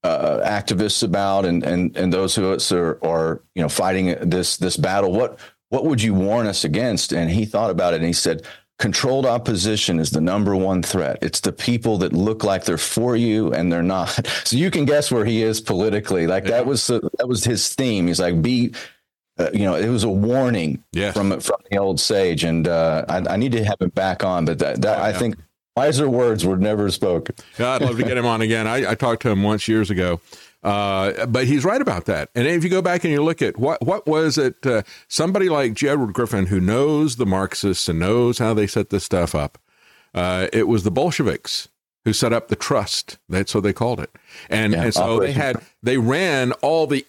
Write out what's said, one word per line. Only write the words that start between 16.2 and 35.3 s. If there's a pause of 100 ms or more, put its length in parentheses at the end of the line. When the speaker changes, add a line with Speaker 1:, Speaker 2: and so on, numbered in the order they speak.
Speaker 1:
Like,
Speaker 2:
Yeah.
Speaker 1:
that
was,
uh, (180)
that
was
his
theme.
He's
like,
"Be," (680)
uh,
you
know,
it
was
a
warning
Speaker 2:
Yes.
Speaker 1:
from,
from (160)
the
old
sage.
And,
uh,
I,
I
need
to
have
him
back
on,
but
that,
that
Speaker 2:
Oh,
Speaker 1:
I
Speaker 2:
yeah.
Speaker 1:
think (380)
Wiser
words
were
never
spoken. (220)
Speaker 2:
Yeah,
I'd
love
to
get
him
on
again.
I,
I
talked
to
him
once
years
ago. (420)
Uh,
but
he's
right
about
that.
And
if
you
go
back
and
you
look
at
what,
what
was
it,
uh, (260)
somebody